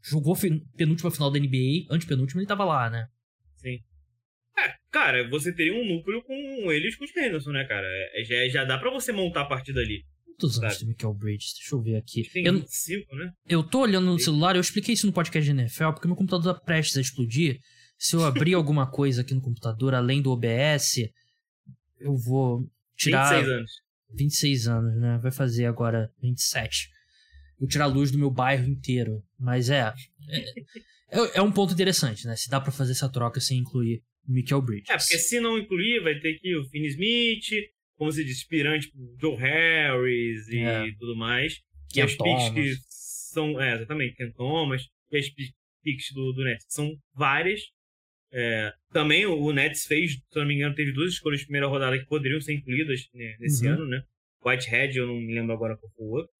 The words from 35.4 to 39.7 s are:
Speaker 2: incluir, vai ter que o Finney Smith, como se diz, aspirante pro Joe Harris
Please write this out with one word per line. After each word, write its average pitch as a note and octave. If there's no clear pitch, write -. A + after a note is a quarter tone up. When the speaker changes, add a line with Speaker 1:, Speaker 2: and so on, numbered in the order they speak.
Speaker 2:
incluir, G#3
vai D3+
ter D#3+
que F#3
o C#3
Finney D3+
Smith, A3
como D#3
se D3+
diz, B2+
aspirante D3+
pro B2
Joe D3+
Harris B2+